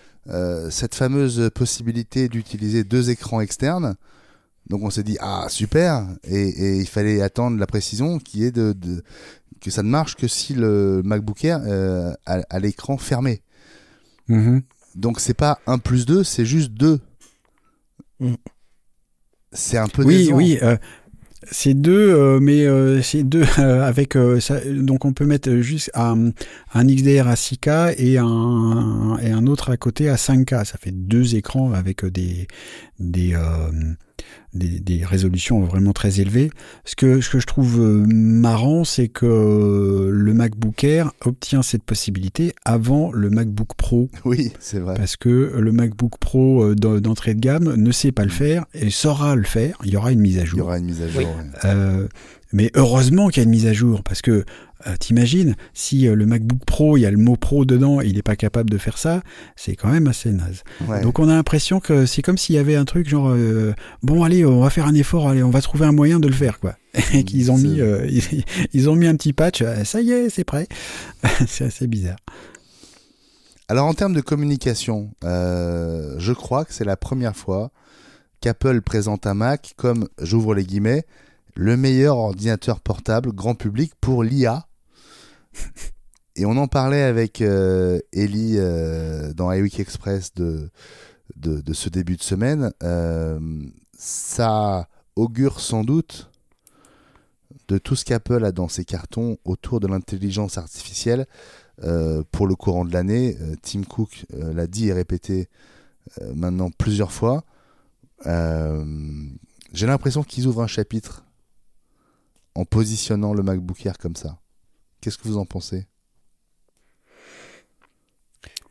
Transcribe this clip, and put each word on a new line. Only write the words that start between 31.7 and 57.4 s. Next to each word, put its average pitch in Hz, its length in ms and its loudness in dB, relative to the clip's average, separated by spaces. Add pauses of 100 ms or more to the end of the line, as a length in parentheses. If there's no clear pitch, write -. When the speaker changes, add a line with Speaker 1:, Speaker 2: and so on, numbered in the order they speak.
Speaker 2:
avec, 92 320 -2
euh, 92 60 -2
des, 90 380 -4 (500)
des, 87 360 0
euh, 82 360 -2 (840)
des, 87 280 -4
des 87 240 -2
résolutions 92 560 0
vraiment 95 320 2
très 98 280 0
élevées. 117 300 2 (340)
Ce - 120 -12
que, 131 240 4
ce 123 100 -4
que 131 80 2
je 120 80 -2
trouve, 120 340 2
euh, 104 280 4
marrant, 113 760 4
c'est 127 260 0
que, - 180 -4
euh, 101 840 4
le 104 240 2
MacBook 110 500 0
Air 156 280 2 (120)
obtient 127 380 0
cette - 220 -4
possibilité 101 680 -4 (120)
avant 123 480 0
le 101 180 0
MacBook 110 460 0
Pro. 123 340 0 (140)
Speaker 1:
Oui, 123 340 0
c'est - 220 -10
vrai. 92 160 -4
Speaker 2:
Parce 95 200 -2
que - 120 -2 (280)
le 110 160 2
MacBook 117 460 0
Pro, 131 460 4
euh, 104 100 4
d'en-, 107 240 2
d'entrée 107 360 0
de 110 60 -2
gamme 147 360 2
ne 113 160 4
sait 135 200 0
pas 107 120 0
le 101 60 2
Speaker 1:
Mm. - 20 -2
Speaker 2:
faire 151 420 0
et 107 160 -2
saura 147 460 0
le 107 80 2
faire. 117 400 -2
Il 98 60 -4
y 101 60 2
aura 110 160 0
une 117 80 4
mise 95 180 4
à 90 60 0
jour. 85 140 -2
Speaker 1:
Il - 20 0
y 85 40 -2
aura 87 140 -4
une 87 80 -4
mise 82 160 -6
à 82 60 -4
jour, 82 120 -2
Speaker 4:
Oui. - 40 0
Speaker 1:
ouais. 80 420 -8
Speaker 2:
Euh, 98 420 0 (440)
mais 104 220 4
heureusement 131 540 4
qu'il 160 100 0
y - 20 6
a 120 40 6
une 113 60 6
mise 113 160 4
à 110 80 4
jour, 113 280 2
parce - 200 -6
que 107 220 2 (420)
euh, 92 100 -4
t'imagines, 123 600 2 (180)
si, 131 320 2
euh, 107 80 4
le 104 100 4
MacBook 117 400 0
Pro, 151 320 4
il 131 40 6
y 113 60 6
a 98 40 2
le 104 60 2
mot 117 180 6
pro 139 300 2